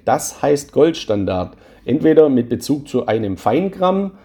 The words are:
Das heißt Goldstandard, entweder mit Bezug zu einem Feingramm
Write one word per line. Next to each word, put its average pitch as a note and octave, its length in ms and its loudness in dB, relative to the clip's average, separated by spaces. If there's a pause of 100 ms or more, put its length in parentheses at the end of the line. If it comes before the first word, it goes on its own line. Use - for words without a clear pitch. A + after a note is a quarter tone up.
Das C#3 360 -2
heißt C#3+ 300 -2
Goldstandard, G2 840 -2 (280)
entweder D#3 460 4
mit B2 200 0
Bezug C#3+ 380 -4
zu - 180 -2
einem G#2+ 320 -2
Feingramm F#3+ 760 0 (140)